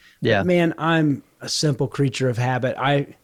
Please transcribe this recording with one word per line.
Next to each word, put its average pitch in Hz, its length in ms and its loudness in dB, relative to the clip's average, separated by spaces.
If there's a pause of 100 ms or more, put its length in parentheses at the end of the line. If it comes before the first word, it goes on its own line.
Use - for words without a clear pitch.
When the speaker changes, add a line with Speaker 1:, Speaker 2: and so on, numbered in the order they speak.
(200)
Speaker 1:
But 127 80 0
Speaker 2:
Yeah. 104 140 2
Speaker 1:
man, 175 360 2
I'm 160 440 0 (180)
a 131 80 -12
simple 143 380 -2
creature 131 420 -2
of 117 100 -2
habit. 123 400 -2
I, 143 460 0